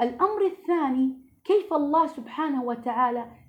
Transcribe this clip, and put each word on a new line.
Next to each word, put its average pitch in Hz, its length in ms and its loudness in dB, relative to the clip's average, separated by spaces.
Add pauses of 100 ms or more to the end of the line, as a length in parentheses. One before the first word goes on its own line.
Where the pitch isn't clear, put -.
الأمر 392 440 0
الثاني 269 720 0 (260)
كيف 392 300 0
الله 302 340 2
سبحانه 285 560 -4
وتعالى 233 680 -2 (180)